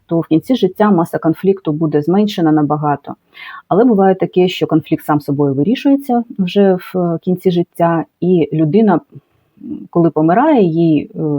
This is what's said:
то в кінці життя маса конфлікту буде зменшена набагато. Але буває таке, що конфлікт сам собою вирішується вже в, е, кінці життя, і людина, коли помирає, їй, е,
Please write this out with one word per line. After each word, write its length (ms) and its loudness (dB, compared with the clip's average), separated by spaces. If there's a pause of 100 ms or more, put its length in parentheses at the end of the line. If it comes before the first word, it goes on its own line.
то 140 -2
в 80 -4
кінці 280 0
життя 360 0
маса 260 0
конфлікту 540 -2
буде 300 -2
зменшена 500 0
набагато. 640 -2 (520)
Але 180 2
буває 300 4
таке, 320 0
що 200 -4
конфлікт 380 -2
сам 160 0
собою 320 -2
вирішується 720 0 (160)
вже 360 2
в, 200 -10
е, 260 -2
кінці 300 -2
життя, 540 -2 (140)
і 340 2
людина, 460 2 (920)
коли 200 2
помирає, 540 2
їй, 520 0
е, 40 -8 (200)